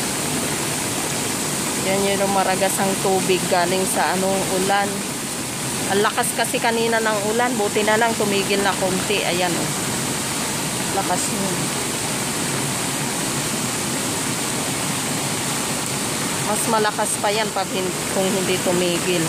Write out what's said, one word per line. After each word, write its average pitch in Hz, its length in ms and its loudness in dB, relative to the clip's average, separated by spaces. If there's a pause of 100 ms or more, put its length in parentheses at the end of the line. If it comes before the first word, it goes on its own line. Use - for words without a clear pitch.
(1900)
Yan 196 320 2
yung 196 160 0
maragas 190 480 2
ang 190 160 2
tubig 185 480 2
galing 185 400 2
sa, 165 300 2
ano, 190 100 2 (320)
ulan. 202 300 2 (1000)
Ang 202 160 4
lakas 226 320 2
kasi 240 240 0
kanina 233 400 2
ng 214 320 2
ulan. 240 240 2
Buti 208 320 2
na 214 80 6
lang 226 240 4
tumigil 202 400 2
na 190 160 2
konti. 185 480 0
Ayan, 175 320 2
oh. 151 140 -2 (1300)
Lakas 180 320 0
nun. 190 240 0 (4000)
Mas 208 200 0
malakas 214 440 2 (120)
pa 208 80 2
yan 214 240 0
pag 190 160 0
hin-, 185 240 -2 (160)
kung 190 160 2
hindi 185 400 2
tumigil. 175 600 2